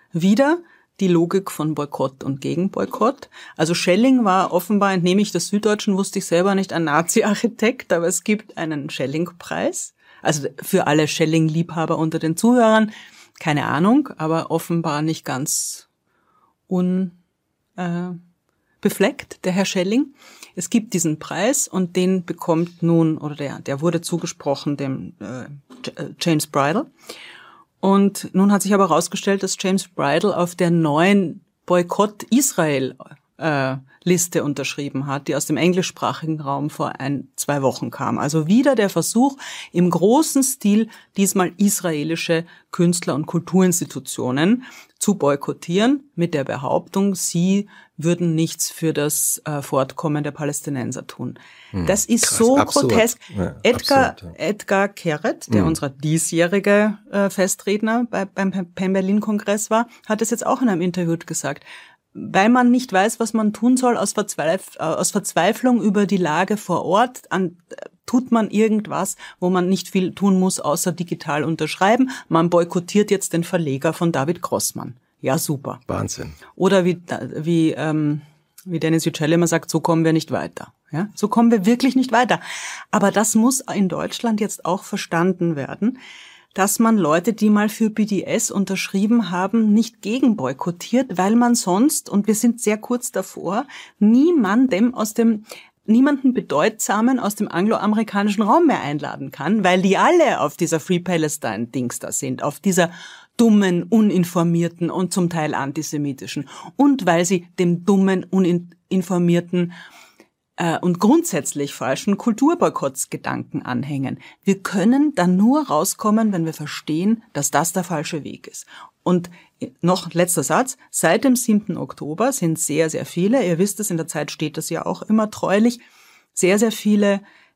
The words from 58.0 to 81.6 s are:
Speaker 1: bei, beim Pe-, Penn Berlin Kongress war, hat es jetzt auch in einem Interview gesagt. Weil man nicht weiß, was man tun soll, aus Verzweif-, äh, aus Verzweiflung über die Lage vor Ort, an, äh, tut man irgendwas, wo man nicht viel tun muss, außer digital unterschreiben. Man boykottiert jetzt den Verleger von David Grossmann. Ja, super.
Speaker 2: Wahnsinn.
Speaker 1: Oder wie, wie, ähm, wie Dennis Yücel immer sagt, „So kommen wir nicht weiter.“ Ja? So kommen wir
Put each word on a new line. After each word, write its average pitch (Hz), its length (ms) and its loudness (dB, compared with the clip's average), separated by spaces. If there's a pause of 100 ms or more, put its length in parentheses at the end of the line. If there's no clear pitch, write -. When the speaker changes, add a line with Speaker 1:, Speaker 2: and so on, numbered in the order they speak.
Speaker 1:
bei, 190 160 -4
beim 196 240 -4
Pe-, 185 160 -4
Penn 185 280 -2
Berlin 196 260 0
Kongress 208 500 -2
war, 226 180 0 (200)
hat 214 160 -2
es 220 80 -2
jetzt - 140 -4
auch 262 180 0
in 240 60 2
einem 175 120 0
Interview 175 420 -2
gesagt. - 400 -8 (500)
Weil 196 360 2
man 247 220 6
nicht 247 200 0
weiß, 196 300 2
was 220 100 -4
man 214 220 0
tun 247 240 2
soll, 247 180 2
aus - 160 -2
Verzweif-, 190 640 -4
äh, - 80 -8
aus 160 280 -2
Verzweiflung 208 720 2
über 202 240 2
die 196 120 0
Lage 180 400 0
vor 175 260 -6
Ort, 226 480 -2
an, 175 240 -2 (140)
äh, - 160 -18 (200)
tut 254 280 0
man 220 160 2
irgendwas, 208 640 0 (240)
wo 180 100 0
man 185 200 2
nicht 190 180 0
viel 185 260 0
tun 190 240 2
muss, 185 220 2
außer 165 320 -2
digital 156 540 -4
unterschreiben. 190 640 0 (180)
Man 165 220 2
boykottiert 175 600 0
jetzt 190 200 -2
den 170 140 -2
Verleger 160 480 -2
von 170 180 0
David 160 300 -2
Grossmann. - 560 -6 (240)
Ja, 135 160 0
super. 135 500 -6
Speaker 2:
Wahnsinn. - 460 -8 (240)
Speaker 1:
Oder 190 260 2
wie, 175 180 -2 (360)
wie, 160 400 2
ähm, 151 460 -2 (420)
wie 170 160 -6
Dennis 160 240 0
Yücel 156 260 -2
immer 170 160 4
sagt, 165 240 -2
„So 165 80 0
kommen 165 240 2
wir 160 80 2
nicht 160 200 -2
weiter.“ 85 420 -8 (180)
Ja? 170 240 -6
So 208 140 -4
kommen 233 200 4
wir 214 160 2